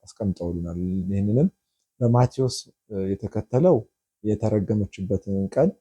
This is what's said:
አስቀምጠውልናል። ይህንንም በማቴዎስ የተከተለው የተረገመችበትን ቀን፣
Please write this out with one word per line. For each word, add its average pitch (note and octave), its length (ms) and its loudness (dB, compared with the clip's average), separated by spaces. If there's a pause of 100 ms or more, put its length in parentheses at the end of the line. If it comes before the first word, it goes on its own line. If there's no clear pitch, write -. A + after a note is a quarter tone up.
አስቀምጠውልናል። F2 760 -6 (280)
ይህንንም G#2 420 0 (520)
በማቴዎስ B2 560 2 (520)
የተከተለው B2 680 2 (480)
የተረገመችበትን G2+ 1120 -2 (100)
ቀን፣ D#3 220 2 (100)